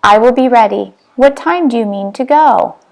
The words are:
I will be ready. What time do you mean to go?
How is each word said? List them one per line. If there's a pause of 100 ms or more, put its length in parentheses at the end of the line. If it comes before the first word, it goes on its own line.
I
will
be
ready. (220)
What
time
do
you
mean
to
go? (160)